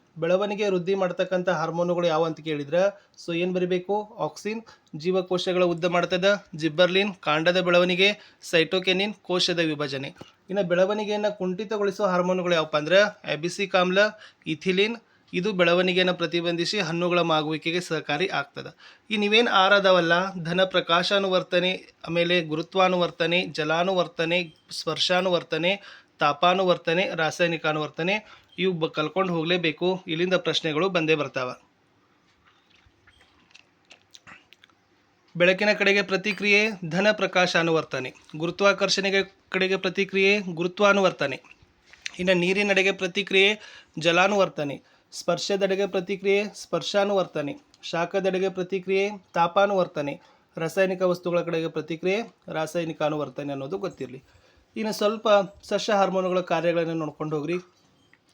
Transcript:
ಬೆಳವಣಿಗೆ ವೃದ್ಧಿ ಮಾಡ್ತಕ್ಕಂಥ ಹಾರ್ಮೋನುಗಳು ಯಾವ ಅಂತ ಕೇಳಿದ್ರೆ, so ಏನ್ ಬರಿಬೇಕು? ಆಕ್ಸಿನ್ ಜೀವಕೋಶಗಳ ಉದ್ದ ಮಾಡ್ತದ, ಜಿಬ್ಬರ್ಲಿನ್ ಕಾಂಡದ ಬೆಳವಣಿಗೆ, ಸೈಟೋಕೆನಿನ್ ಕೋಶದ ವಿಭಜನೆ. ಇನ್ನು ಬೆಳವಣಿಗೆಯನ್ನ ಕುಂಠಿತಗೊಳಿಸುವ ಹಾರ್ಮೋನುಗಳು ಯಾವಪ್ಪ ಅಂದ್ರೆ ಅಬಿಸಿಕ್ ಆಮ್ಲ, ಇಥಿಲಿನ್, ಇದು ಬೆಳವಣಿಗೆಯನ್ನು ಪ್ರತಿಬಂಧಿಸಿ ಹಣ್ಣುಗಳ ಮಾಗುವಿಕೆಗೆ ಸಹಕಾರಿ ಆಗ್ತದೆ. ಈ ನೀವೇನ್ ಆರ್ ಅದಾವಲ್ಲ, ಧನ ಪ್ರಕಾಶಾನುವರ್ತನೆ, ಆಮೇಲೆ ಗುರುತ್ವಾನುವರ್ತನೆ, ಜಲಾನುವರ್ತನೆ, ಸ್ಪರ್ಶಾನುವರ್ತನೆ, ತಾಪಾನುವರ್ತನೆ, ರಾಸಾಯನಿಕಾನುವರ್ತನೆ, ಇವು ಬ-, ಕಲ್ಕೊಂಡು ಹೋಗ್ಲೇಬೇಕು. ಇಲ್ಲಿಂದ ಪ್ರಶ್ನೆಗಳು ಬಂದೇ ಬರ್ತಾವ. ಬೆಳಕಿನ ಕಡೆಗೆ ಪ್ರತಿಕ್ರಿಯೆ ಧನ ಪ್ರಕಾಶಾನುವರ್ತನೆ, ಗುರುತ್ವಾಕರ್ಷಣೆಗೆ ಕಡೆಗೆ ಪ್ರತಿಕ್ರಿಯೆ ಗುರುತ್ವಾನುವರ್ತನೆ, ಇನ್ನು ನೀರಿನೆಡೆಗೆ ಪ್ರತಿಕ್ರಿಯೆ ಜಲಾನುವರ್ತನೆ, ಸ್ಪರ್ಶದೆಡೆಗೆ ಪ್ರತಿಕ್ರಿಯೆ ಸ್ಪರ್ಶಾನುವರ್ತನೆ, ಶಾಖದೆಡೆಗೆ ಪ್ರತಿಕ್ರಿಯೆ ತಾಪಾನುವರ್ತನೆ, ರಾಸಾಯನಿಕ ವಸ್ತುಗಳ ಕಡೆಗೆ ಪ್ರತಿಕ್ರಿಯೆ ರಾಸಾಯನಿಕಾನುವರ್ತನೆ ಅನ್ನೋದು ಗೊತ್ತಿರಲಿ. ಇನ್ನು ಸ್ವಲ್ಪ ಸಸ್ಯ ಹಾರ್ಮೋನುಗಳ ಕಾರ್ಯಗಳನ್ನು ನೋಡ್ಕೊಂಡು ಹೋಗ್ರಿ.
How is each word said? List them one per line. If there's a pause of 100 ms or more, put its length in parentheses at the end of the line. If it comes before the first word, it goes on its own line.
(180)
ಬೆಳವಣಿಗೆ
ವೃದ್ಧಿ
ಮಾಡ್ತಕ್ಕಂಥ
ಹಾರ್ಮೋನುಗಳು
ಯಾವ
ಅಂತ
ಕೇಳಿದ್ರೆ, (160)
so
ಏನ್
ಬರಿಬೇಕು?
ಆಕ್ಸಿನ್ (340)
ಜೀವಕೋಶಗಳ
ಉದ್ದ
ಮಾಡ್ತದ, (100)
ಜಿಬ್ಬರ್ಲಿನ್
ಕಾಂಡದ
ಬೆಳವಣಿಗೆ,
ಸೈಟೋಕೆನಿನ್
ಕೋಶದ
ವಿಭಜನೆ. (340)
ಇನ್ನು
ಬೆಳವಣಿಗೆಯನ್ನ
ಕುಂಠಿತಗೊಳಿಸುವ
ಹಾರ್ಮೋನುಗಳು
ಯಾವಪ್ಪ
ಅಂದ್ರೆ
ಅಬಿಸಿಕ್
ಆಮ್ಲ, (480)
ಇಥಿಲಿನ್, (360)
ಇದು
ಬೆಳವಣಿಗೆಯನ್ನು
ಪ್ರತಿಬಂಧಿಸಿ
ಹಣ್ಣುಗಳ
ಮಾಗುವಿಕೆಗೆ
ಸಹಕಾರಿ
ಆಗ್ತದೆ. (340)
ಈ
ನೀವೇನ್
ಆರ್
ಅದಾವಲ್ಲ,
ಧನ
ಪ್ರಕಾಶಾನುವರ್ತನೆ, (220)
ಆಮೇಲೆ
ಗುರುತ್ವಾನುವರ್ತನೆ,
ಜಲಾನುವರ್ತನೆ, (180)
ಸ್ಪರ್ಶಾನುವರ್ತನೆ, (380)
ತಾಪಾನುವರ್ತನೆ,
ರಾಸಾಯನಿಕಾನುವರ್ತನೆ, (140)
ಇವು
ಬ-,
ಕಲ್ಕೊಂಡು
ಹೋಗ್ಲೇಬೇಕು.
ಇಲ್ಲಿಂದ
ಪ್ರಶ್ನೆಗಳು
ಬಂದೇ
ಬರ್ತಾವ. (3750)
ಬೆಳಕಿನ
ಕಡೆಗೆ
ಪ್ರತಿಕ್ರಿಯೆ
ಧನ
ಪ್ರಕಾಶಾನುವರ್ತನೆ, (220)
ಗುರುತ್ವಾಕರ್ಷಣೆಗೆ (140)
ಕಡೆಗೆ
ಪ್ರತಿಕ್ರಿಯೆ
ಗುರುತ್ವಾನುವರ್ತನೆ, (760)
ಇನ್ನು
ನೀರಿನೆಡೆಗೆ
ಪ್ರತಿಕ್ರಿಯೆ (400)
ಜಲಾನುವರ್ತನೆ, (160)
ಸ್ಪರ್ಶದೆಡೆಗೆ
ಪ್ರತಿಕ್ರಿಯೆ (120)
ಸ್ಪರ್ಶಾನುವರ್ತನೆ, (260)
ಶಾಖದೆಡೆಗೆ
ಪ್ರತಿಕ್ರಿಯೆ (240)
ತಾಪಾನುವರ್ತನೆ, (360)
ರಾಸಾಯನಿಕ
ವಸ್ತುಗಳ
ಕಡೆಗೆ
ಪ್ರತಿಕ್ರಿಯೆ (140)
ರಾಸಾಯನಿಕಾನುವರ್ತನೆ
ಅನ್ನೋದು
ಗೊತ್ತಿರಲಿ. (520)
ಇನ್ನು
ಸ್ವಲ್ಪ (360)
ಸಸ್ಯ
ಹಾರ್ಮೋನುಗಳ
ಕಾರ್ಯಗಳನ್ನು
ನೋಡ್ಕೊಂಡು
ಹೋಗ್ರಿ. (800)